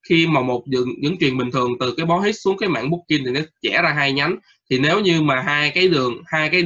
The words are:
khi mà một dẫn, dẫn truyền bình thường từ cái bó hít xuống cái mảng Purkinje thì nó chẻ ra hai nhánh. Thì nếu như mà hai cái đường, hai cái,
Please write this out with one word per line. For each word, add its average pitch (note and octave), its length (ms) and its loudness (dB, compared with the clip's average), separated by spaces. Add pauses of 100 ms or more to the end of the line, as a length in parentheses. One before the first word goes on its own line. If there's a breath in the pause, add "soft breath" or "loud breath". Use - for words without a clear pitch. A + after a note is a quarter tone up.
khi E3 180 4
mà D3+ 140 2
một B2 260 -2
dẫn, B2+ 180 0 (160)
dẫn D#3+ 160 -2
truyền C3 200 0
bình B2+ 140 -4
thường B2 280 0
từ B2 180 -2
cái E3 80 -2
bó E3+ 140 2
hít G#3 200 0
xuống F#3+ 180 0
cái G3 120 -2
mảng C3 200 -2
Purkinje D#3 360 -2
thì B2+ 60 -2
nó C3 80 -2 (220)
chẻ E3+ 200 0
ra E3+ 80 0
hai C#3+ 240 0
nhánh. D3 220 0 (340 soft breath)
Thì B2+ 100 2
nếu D#3+ 200 2
như E3+ 220 2
mà C#3 200 2
hai D3 300 -2
cái F3+ 160 2
đường, B2+ 380 0
hai D#3 240 -2
cái, F3 160 2